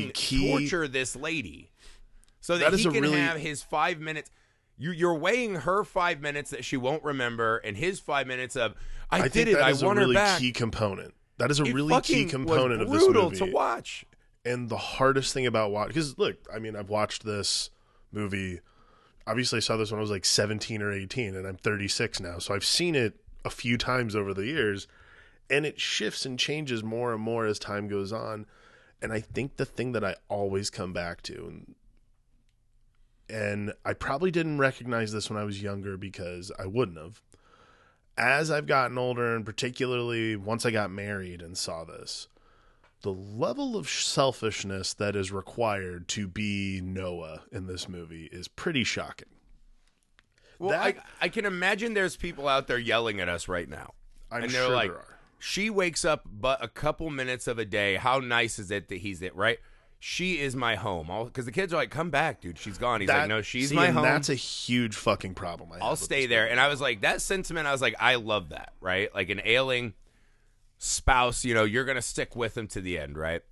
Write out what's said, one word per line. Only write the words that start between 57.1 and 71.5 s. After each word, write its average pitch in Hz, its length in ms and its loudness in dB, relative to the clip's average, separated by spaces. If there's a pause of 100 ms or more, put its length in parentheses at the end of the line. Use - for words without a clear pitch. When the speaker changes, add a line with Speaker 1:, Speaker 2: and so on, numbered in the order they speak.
Speaker 1:
of 123 100 -2
a 113 80 -2
day. 101 300 2
How 127 240 2
nice 117 400 0
is 98 120 -8
it 101 180 -4
that 98 80 -6
he's 90 240 -8
it, 90 140 -8
right? 107 240 2 (400)
She 175 400 -2
is 139 160 -2
my 117 200 2
home." 92 360 -4
All, 110 180 -4
'cause 127 160 -8
the 113 60 -10
kids 185 220 -2
are 165 40 2
like, 127 140 0
"Come 165 180 -4
back, 143 300 0
dude. 85 180 -12
She's 101 200 -10
gone." 117 240 0
He's 98 80 -2
Speaker 2:
That, 143 120 6
Speaker 1:
like, 151 80 0
"No, 110 120 0
she's 127 280 -2
Speaker 2:
see, 147 60 2
Speaker 1:
my 170 120 6
Speaker 2:
and 160 80 4
Speaker 1:
home. 151 80 4
Speaker 2:
that's 143 260 4
a 143 60 2
huge 120 600 -2
fucking 98 380 0
problem 85 380 -10
I 82 40 -16
have 95 80 -8
Speaker 1:
I'll 117 80 0
Speaker 2:
with 156 80 -2
Speaker 1:
stay 143 220 0
Speaker 2:
this 127 80 2
Speaker 1:
there." 113 140 6
Speaker 2:
movie. 110 80 0
Speaker 1:
And 120 100 4
I 143 80 8
was 143 100 0
like, 123 220 0
that 165 200 2
sentiment, 170 460 -2
I 143 60 2
was 127 80 0
like, 117 180 2
"I 120 160 6
love 107 340 0
that," 71 300 -14
right? 95 340 0
Like 95 160 -2
an 98 140 -2
ailing 123 520 2 (840)
spouse, 123 680 2
you 120 80 2